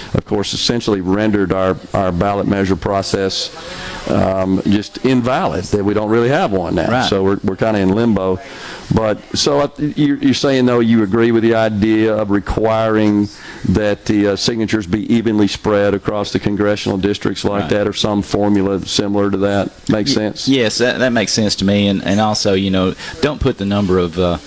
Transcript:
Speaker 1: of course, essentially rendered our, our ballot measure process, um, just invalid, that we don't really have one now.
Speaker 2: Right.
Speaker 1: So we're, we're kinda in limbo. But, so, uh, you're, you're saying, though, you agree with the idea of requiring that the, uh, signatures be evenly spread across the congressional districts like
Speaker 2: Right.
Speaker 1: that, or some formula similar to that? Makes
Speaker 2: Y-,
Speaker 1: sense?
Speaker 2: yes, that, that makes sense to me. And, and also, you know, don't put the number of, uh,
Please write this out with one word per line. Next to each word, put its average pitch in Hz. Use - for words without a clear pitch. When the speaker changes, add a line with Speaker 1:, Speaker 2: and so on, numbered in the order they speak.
Speaker 1:
of -
course, 101
essentially 113
rendered 101
our, 95
our 95
ballot 101
measure 98
process, 98
um, 95
just -
invalid, 127
that 104
we 101
don't 107
really 117
have 156
one 87
now. -
Speaker 2:
Right. 120
Speaker 1:
So 98
we're, 98
we're 98
kinda 110
in 92
limbo. 98
But, 107
so, 143
uh, 143
you're, 143
you're 135
saying, 135
though, 120
you 113
agree 113
with 113
the 113
idea 110
of 107
requiring 107
that 101
the, 104
uh, 98
signatures 110
be 101
evenly 107
spread 101
across 101
the -
congressional 104
districts 101
like 101
Speaker 2:
Right. -
Speaker 1:
that, 104
or 101
some 104
formula 98
similar 101
to 98
that? 101
Makes 104
Speaker 2:
Y-, -
Speaker 1:
sense? 107
Speaker 2:
yes, 123
that, 120
that 123
makes 107
sense 104
to 98
me. 101
And, 101
and 98
also, 107
you 98
know, 95
don't 135
put 123
the 98
number 101
of, 87
uh, 87